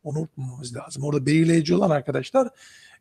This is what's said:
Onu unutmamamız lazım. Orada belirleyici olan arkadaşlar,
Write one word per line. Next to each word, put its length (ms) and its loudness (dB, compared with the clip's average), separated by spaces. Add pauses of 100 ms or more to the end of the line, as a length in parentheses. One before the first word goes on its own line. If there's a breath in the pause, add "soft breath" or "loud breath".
Onu 140 -6
unutmamamız 580 -12
lazım. 280 -12
Orada 220 -2
belirleyici 480 4
olan 160 4
arkadaşlar, 580 0 (520 soft breath)